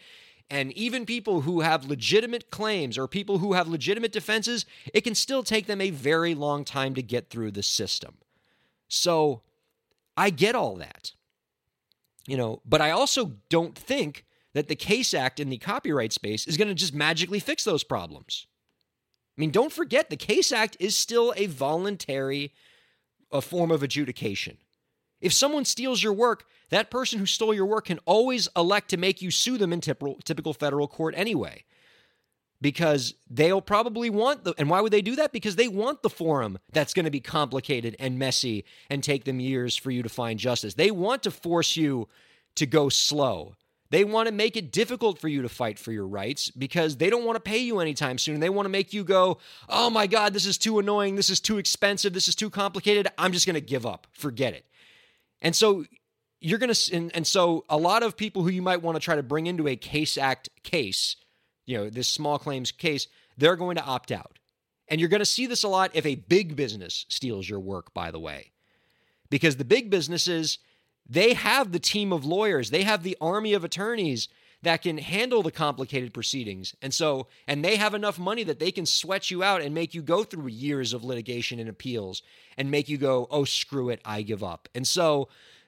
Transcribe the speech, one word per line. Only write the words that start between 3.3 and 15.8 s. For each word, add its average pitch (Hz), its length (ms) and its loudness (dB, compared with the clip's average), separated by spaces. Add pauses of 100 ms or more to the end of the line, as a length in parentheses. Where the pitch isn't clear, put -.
who 196 140 0
have 180 160 2
legitimate 190 440 -2
defenses, 220 540 -2 (260)
it 214 100 4
can 220 120 -2
still 262 280 0
take 214 240 0
them 202 140 -2
a 190 100 0
very 160 440 2
long 147 300 -2
time 135 300 -2
to 131 80 -4
get 120 280 -4
through 110 220 -4
the 101 100 -6
system. - 540 -4 (720)
So 156 540 2 (760)
I 190 140 4
get 185 240 2
all 143 220 0
that, - 360 -14 (1120)
you 135 100 -4
know, 113 280 -4
but 156 160 4
I 151 100 2
also 196 460 0 (120)
don't 165 280 2
think 226 480 -4 (280)
that 147 140 -2
the 156 80 -4
Case 220 400 0
Act 131 240 0
in 143 120 -4
the 127 80 -6
copyright 160 540 -2